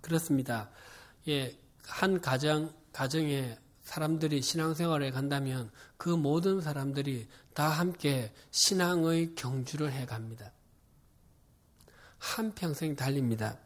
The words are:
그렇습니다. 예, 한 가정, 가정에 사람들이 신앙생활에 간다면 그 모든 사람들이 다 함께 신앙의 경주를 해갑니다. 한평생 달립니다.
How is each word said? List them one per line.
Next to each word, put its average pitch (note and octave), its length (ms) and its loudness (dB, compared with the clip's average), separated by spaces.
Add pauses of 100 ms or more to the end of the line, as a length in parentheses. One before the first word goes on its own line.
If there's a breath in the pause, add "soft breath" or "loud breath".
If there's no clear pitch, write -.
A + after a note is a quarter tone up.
그렇습니다. C3 680 0 (580 loud breath)
예, C#3 300 -2 (260)
한 F#3+ 380 2
가정, D3+ 500 2 (200)
가정에 C#3 640 0 (240)
사람들이 D#3 580 0
신앙생활에 D#3+ 720 0
간다면 C3+ 600 -2 (280 loud breath)
그 - 100 -4
모든 E3+ 540 2
사람들이 C#3 640 -2 (240 loud breath)
다 D3 160 2
함께 D3+ 640 0 (180 loud breath)
신앙의 E3 840 4
경주를 C3 580 -4
해갑니다. A2+ 600 -8 (1700 loud breath)
한평생 E3+ 760 -2
달립니다. B2 680 0